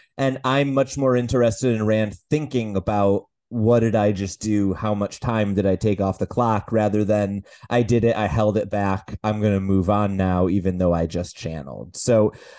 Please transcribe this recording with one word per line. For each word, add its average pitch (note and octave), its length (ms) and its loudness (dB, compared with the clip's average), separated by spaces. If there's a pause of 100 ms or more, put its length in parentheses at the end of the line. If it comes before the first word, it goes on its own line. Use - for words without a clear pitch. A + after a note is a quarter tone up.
(180)
And C3+ 260 -2
I'm C#3 300 0
much C3+ 240 -2
more C3 180 2
interested A#2+ 580 0
in G#2+ 120 0
Rand A2 300 0 (120)
thinking B2 480 -2
about, G2+ 500 0 (240)
"What A#2 300 2
did A2+ 140 2
I G#2 180 2
just F#2+ 280 -6
do? G#2 340 0
How G#2+ 200 -4
much G2+ 260 -6
time A2 340 -2
did F#2+ 120 2
I F#2+ 100 2
take G#2 240 0
off F#2+ 180 -2
the F#2+ 80 -4
clock?" A2+ 460 -2
rather G#2+ 320 2
than, G2+ 400 0 (260)
"I A#2+ 120 2
did A#2 220 2
it, A#2 120 2
I G#2+ 100 0
held G#2 320 0
it G2+ 120 -2
back, G2 520 -4
I'm G#2+ 180 -2
gonna G#2 200 2
move F#2+ 300 2
on G2+ 260 0
now, F#2 320 2
even F2+ 300 0
though F2+ 160 2
I E2+ 120 0
just F2 300 -8
channeled." C#2 600 -12
So, A2 360 2 (260)